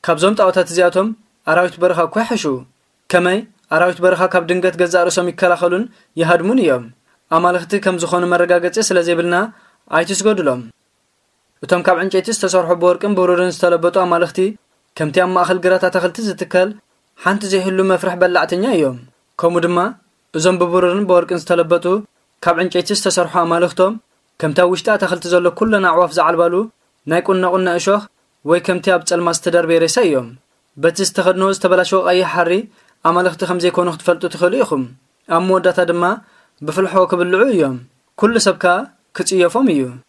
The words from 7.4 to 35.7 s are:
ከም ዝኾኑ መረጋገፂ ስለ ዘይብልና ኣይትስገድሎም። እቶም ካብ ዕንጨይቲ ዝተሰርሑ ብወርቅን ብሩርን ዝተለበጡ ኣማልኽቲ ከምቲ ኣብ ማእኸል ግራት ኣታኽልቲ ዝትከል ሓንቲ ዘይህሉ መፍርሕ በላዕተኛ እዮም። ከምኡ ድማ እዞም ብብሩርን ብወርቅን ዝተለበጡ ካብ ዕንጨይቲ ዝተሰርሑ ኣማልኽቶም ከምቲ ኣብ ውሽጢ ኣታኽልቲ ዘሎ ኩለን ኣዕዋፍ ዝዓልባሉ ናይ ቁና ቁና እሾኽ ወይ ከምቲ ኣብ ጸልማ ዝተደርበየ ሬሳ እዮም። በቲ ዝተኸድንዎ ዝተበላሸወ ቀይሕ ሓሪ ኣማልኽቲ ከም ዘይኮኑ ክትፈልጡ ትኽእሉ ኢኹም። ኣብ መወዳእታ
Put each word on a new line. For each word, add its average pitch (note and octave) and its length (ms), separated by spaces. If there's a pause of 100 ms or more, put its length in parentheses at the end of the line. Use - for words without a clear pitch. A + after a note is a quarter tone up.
ከም F#3+ 180
ዝኾኑ E3+ 300
መረጋገፂ F3 560
ስለ F#3+ 180
ዘይብልና E3+ 340 (560)
ኣይትስገድሎም። E3+ 680 (1000)
እቶም F3 220
ካብ F3+ 160
ዕንጨይቲ F#3+ 300
ዝተሰርሑ F#3 460
ብወርቅን F3+ 400
ብሩርን F3+ 380
ዝተለበጡ F3 440
ኣማልኽቲ F3 420 (580)
ከምቲ D3+ 220
ኣብ F#3 120
ማእኸል F3+ 280
ግራት F#3 240
ኣታኽልቲ F3+ 380
ዝትከል F#3 480 (500)
ሓንቲ G3+ 280
ዘይህሉ F#3+ 360
መፍርሕ F#3 340
በላዕተኛ F3+ 520
እዮም። D3 280 (420)
ከምኡ E3+ 220
ድማ F3 180 (540)
እዞም F3 240
ብብሩርን F3+ 480
ብወርቅን F3 360
ዝተለበጡ E3+ 440 (580)
ካብ E3+ 160
ዕንጨይቲ F3+ 320
ዝተሰርሑ F3+ 460
ኣማልኽቶም E3+ 560 (460)
ከምቲ D3+ 200
ኣብ F3+ 120
ውሽጢ F3+ 180
ኣታኽልቲ F3+ 380
ዘሎ F3 240
ኩለን G#3 340
ኣዕዋፍ E3+ 280
ዝዓልባሉ E3+ 400 (540)
ናይ E3 160
ቁና F#3 260
ቁና F#3 260
እሾኽ G3 280 (420)
ወይ E3 140
ከምቲ F3+ 300
ኣብ F3 160
ጸልማ F3 260
ዝተደርበየ E3 480
ሬሳ E3 220
እዮም። C#3 260 (500)
በቲ D#3+ 220
ዝተኸድንዎ F#3 520
ዝተበላሸወ F#3 520
ቀይሕ F3+ 260
ሓሪ E3+ 220 (540)
ኣማልኽቲ F3 380
ከም F3+ 160
ዘይኮኑ F3 300
ክትፈልጡ E3+ 400
ትኽእሉ F3 280
ኢኹም። D#3 260 (460)
ኣብ E3 140
መወዳእታ F#3 420